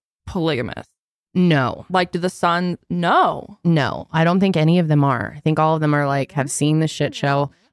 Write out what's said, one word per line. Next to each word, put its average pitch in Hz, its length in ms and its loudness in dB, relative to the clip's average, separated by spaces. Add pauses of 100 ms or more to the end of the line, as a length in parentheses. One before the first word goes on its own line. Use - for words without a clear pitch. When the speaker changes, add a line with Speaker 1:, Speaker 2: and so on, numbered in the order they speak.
(280)
Speaker 1:
polygamous? 156 580 -4 (480)
Speaker 2:
No. 156 560 2
Speaker 1:
Like, 180 220 0
do 175 80 -4
the 180 100 -2
son? 175 480 -2 (120)
No. 175 760 -2
Speaker 2:
No, 139 480 0
I 160 140 2
don't 180 160 2
think 190 160 2
any 160 220 4
of 160 100 0
them 151 140 4
are. 123 320 -2
I 147 60 -16
think 156 180 0
all 160 160 2
of 156 60 -2
them 151 120 2
are, 147 140 0
like, 139 260 -2
have 139 180 -4
seen 151 280 0
the 160 100 0
shit 143 260 -4
show. 143 360 -2 (220)